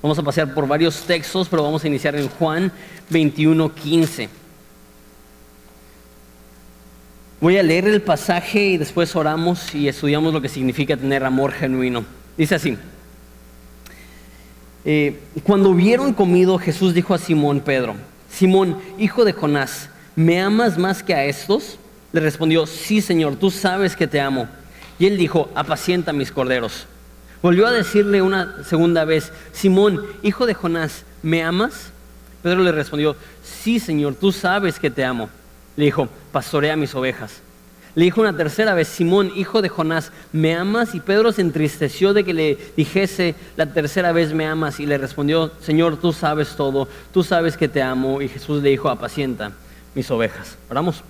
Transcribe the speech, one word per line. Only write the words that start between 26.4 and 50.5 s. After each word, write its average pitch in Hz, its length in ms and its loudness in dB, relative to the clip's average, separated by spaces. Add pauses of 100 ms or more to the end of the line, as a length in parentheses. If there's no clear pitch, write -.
Volvió 180 260 6
a 247 40 2
decirle 202 500 2
una 185 420 -2
segunda 165 420 2
vez: 156 260 0 (200)
"Simón, 196 520 4 (200)
hijo 208 220 0
de 220 80 0
Jonás, 165 500 -4 (180)
¿me 165 220 0
amas?" 185 480 -4 (500)
Pedro 185 220 2
le 180 80 4
respondió: 147 440 -2 (280)
"Sí, - 360 -2
Señor, 147 360 -2
tú 190 160 2
sabes 185 480 -2
que 147 100 0
te 131 140 -4
amo." 120 260 -4 (480)
Le 147 80 2
dijo: 139 220 2 (240)
"Pastorea 147 440 -2
mis 143 200 -4
ovejas." 127 460 -6 (540)
Le 165 100 4
dijo 180 160 2
una 202 140 2
tercera 175 380 0
vez: 165 140 2
"Simón, 185 480 2
hijo 202 260 -2
de 185 80 -2
Jonás, 160 420 -4 (200)
¿me 160 240 2
amas?" 208 400 -2
Y 156 60 -6
Pedro 214 300 2
se 208 100 -2
entristeció 160 720 0
de 202 100 4
que 185 100 -4
le 156 240 0 (180)
dijese 180 600 0 (220)
la 156 160 0
tercera 170 380 0
vez: 165 220 2
"¿Me 156 120 0
amas?" 156 340 -4
Y 147 60 -6
le 143 120 0
respondió: 151 540 -2 (100)
"Señor, 160 360 2
tú 170 160 0
sabes 151 420 -2
todo, 135 320 -2 (260)
tú 185 100 4
sabes 165 340 0
que 156 100 0
te 135 140 -2
amo." 131 400 -2
Y 135 60 -4
Jesús 147 360 -4
le 139 60 4
dijo: 135 200 2
"Apacienta 117 640 -6 (420)
mis 131 160 -6
ovejas." 113 480 -4 (120)